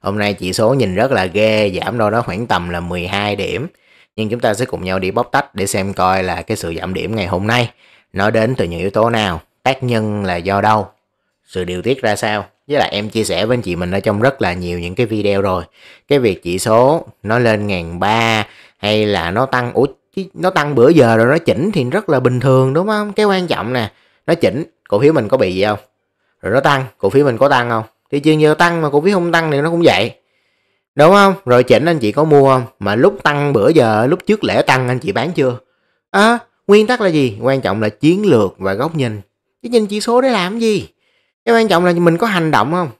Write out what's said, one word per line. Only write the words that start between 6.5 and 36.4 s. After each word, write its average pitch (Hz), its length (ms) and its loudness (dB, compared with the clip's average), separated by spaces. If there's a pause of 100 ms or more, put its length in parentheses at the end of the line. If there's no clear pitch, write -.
sự 85 220 -8
giảm 90 140 -8
điểm 90 220 -6
ngày 98 120 -4
hôm 95 200 -4
nay 117 240 0 (420)
nó 98 160 0
đến 120 260 0
từ 101 100 -2
những 85 140 -8
yếu 95 100 -4
tố 110 200 0
nào, 101 320 -2 (220)
tác 131 200 -2
nhân 107 420 -2
là 90 100 -4
do 95 260 -2
đâu, 107 260 2 (600)
sự 92 160 -8
điều 90 180 -6
tiết 131 200 -2
ra 107 140 0
sao. 104 300 -4 (220)
Với 143 100 -2
lại 110 140 0
em 104 180 -6
chia 110 140 -4
sẻ 92 220 -2
với 123 120 0
anh 120 40 -4
chị 90 140 -6
mình 90 160 -4
ở 98 80 -2
trong 104 220 -2
rất 135 200 0
là 90 120 -2
nhiều 87 260 -6
những 90 160 -8
cái 123 100 0
video 101 360 -2
rồi. 92 220 -2 (440)
Cái 143 120 2
việc 107 240 0
chỉ 87 160 -4
số 123 460 2 (180)
nó 110 160 -2
lên 107 280 0
ngàn 87 320 -6
ba 110 480 0 (300)
hay 107 280 0
là 87 260 -2
nó 117 140 0
tăng, 123 280 -4
ủa, 131 120 2 (300)
chứ 196 80 -6 (100)
nó 175 160 -2
tăng 147 260 -2
bữa 123 140 6
giờ 120 280 6
rồi 113 80 4
nó 143 120 2
chỉnh 165 340 -2
thì 160 120 -2
rất 156 260 -4
là 135 100 0
bình 127 200 0
thường, 131 340 2
đúng 180 140 0
không? 208 260 -4
Cái 214 120 0
quan 190 220 0
trọng 120 260 -4
nè, 113 180 -4 (360)
nó 160 80 0
chỉnh, 123 280 -2 (260)
cổ 104 100 0
phiếu 143 140 4
mình 120 140 0
có - 100 0
bị 92 180 0
gì 95 80 0
không? 107 160 -2 (640)
Rồi 92 120 -4
nó 131 60 2
tăng, 139 260 0 (120)
cổ 98 120 0
phiếu 139 160 4
mình 120 120 0
có 135 120 4
tăng 120 200 2
không? 113 140 -2 (280)
Thị 143 80 -4
trường 156 220 2
giờ 151 120 4
tăng 170 280 2
mà 151 80 -2
cổ 143 120 2
phiếu 196 120 0
không 170 180 -2
tăng 165 200 0
thì 139 100 0
nó 160 80 -2
cũng 170 160 -2
vậy. 107 300 2 (800)
Đúng 151 160 6
không? 196 220 6 (120)
Rồi 123 180 6
chỉnh 123 220 4
anh 170 140 0
chị 107 120 0
có 143 120 0
mua 143 300 6
không? 127 120 0 (140)
Mà 101 160 -2
lúc 180 280 2
tăng 143 300 0
bữa 107 160 4
giờ, 117 360 4
lúc 175 200 0
trước 214 180 0
lễ 110 180 0
tăng 131 260 2
anh 123 120 -2
chị 98 120 -8
bán 123 200 -4
chưa? 131 260 -2 (540)
À, 220 260 2 (300)